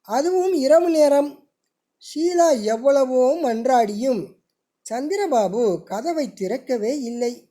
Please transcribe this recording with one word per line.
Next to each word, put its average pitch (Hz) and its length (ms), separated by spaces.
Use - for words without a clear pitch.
அதுவும் 359 540
இரவு 320 360
நேரம். 285 580
ஷீலா 330 640
எவ்வளவோ 254 720
மன்றாடியும் 233 960
சந்திரபாபு 247 880
கதவை 269 500
திறக்கவே 247 680
இல்லை. 240 500